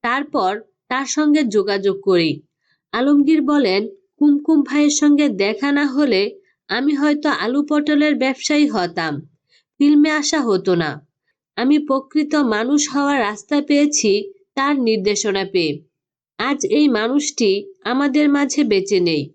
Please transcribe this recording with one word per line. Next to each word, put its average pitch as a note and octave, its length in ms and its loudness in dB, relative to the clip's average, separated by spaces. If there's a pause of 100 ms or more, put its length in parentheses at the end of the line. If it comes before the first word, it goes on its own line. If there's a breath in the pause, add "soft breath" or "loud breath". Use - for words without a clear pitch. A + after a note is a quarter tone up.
তারপর A#3 600 -4 (260)
তার C4 180 -4
সঙ্গে D4+ 380 2
যোগাযোগ G3 580 -2
করি। E3+ 400 0 (500)
আলমগীর C#4+ 500 2
বলেন, A#3 460 0 (300)
"কুমকুম D4 440 2
ভাইয়ের D4 280 2
সঙ্গে D4 400 2
দেখা A3 420 -2
না C#4+ 140 0
হলে B3 540 0 (280 soft breath)
আমি C4+ 260 -2
হয়তো D4 360 0
আলু B3 400 -2
পটলের D4 460 0
ব্যবসায়ী C4+ 520 0
হতাম। E3+ 540 -4 (560)
ফিল্মে D4 320 4
আসা D4+ 320 -2
হতো F#3+ 340 0
না। D#3 320 -4 (480)
আমি C#4 240 2
প্রকৃত D4 560 -4
মানুষ C4 540 0
হওয়ার C#4 300 0
রাস্তা G#3+ 420 -2
পেয়েছি C#4+ 720 0 (220)
তার C#4 240 -2
নির্দেশনা G3+ 680 -2
পেয়ে। E3+ 340 -2 (580)
আজ B3 280 -4
এই D4 220 2
মানুষটি A3+ 840 0 (100)
আমাদের C#4 460 0
মাঝে C#4+ 340 0
বেঁচে G3 360 0
নেই। D#3+ 360 -2